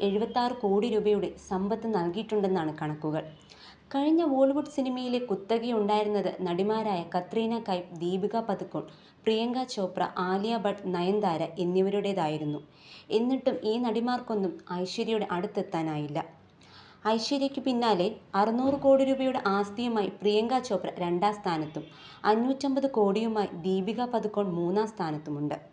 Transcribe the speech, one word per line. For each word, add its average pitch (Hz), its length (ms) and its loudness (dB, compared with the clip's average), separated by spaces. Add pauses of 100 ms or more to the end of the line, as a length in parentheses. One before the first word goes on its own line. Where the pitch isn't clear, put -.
എഴുപത്താറ് 233 560 0
കോടി 208 300 2
രൂപയുടെ 202 360 2 (200)
സമ്പത്ത് 214 460 -2
നൽകിയിട്ടുണ്ടെന്നാണ് 185 840 0
കണക്കുകൾ. 151 440 -4 (720)
കഴിഞ്ഞ 311 260 4 (120)
ബോളിവുഡ് 277 420 2
സിനിമയിലെ 254 440 -2 (100)
കുത്തകയുണ്ടായിരുന്നത് 208 1000 0 (120)
നടിമാരായ 196 600 0 (140)
കത്രീന 226 400 0 (120)
കൈഫ്, 180 220 -2 (140)
ദീപിക 190 320 0 (120)
പദുക്കോൺ, 180 380 -4 (380)
പ്രിയങ്ക 233 400 0 (100)
ചോപ്ര, 185 300 -2 (260)
ആലിയ 202 340 0
ഭട്ട്, 196 220 -2 (100)
നയൻതാര 180 460 2 (240)
എന്നിവരുടേതായിരുന്നു. 180 960 0 (560)
എന്നിട്ടും 247 400 2 (140)
ഈ - 20 2 (120)
നടിമാർക്കൊന്നും 226 720 -2 (260)
ഐശ്വര്യയുടെ 214 460 -2 (100)
അടുത്തെത്താനായില്ല. 160 840 -2 (920)
ഐശ്വര്യയ്ക്ക് 269 540 0
പിന്നാലെ 233 400 2 (340)
അറുന്നൂറ് 247 440 2
കോടി 269 240 8
രൂപയുടെ 262 320 0 (160)
ആസ്തിയുമായി 202 540 0 (100)
പ്രിയങ്ക 220 480 4
ചോപ്ര 190 220 -2 (140)
രണ്ടാം 180 340 2
സ്ഥാനത്തും, 156 480 -4 (440)
അഞ്ഞൂറ്റമ്പത് 269 580 2 (100)
കോടിയുമായി 214 520 2 (160)
ദീപിക 190 360 0 (120)
പദുക്കോൺ 208 340 0 (100)
മൂന്നാം 190 340 0
സ്ഥാനത്തുമുണ്ട്. 151 640 -4 (180)